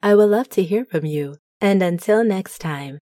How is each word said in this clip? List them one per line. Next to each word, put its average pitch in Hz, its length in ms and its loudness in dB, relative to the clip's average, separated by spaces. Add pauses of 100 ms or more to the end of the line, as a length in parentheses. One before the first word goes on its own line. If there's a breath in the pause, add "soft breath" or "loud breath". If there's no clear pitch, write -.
I 208 120 4
would 208 160 6
love 226 200 0
to 196 120 -2
hear 202 220 -2
from 160 200 -4
you. 147 320 -6 (240)
And 196 220 2
until 185 420 0
next 190 340 -4
time 143 480 -10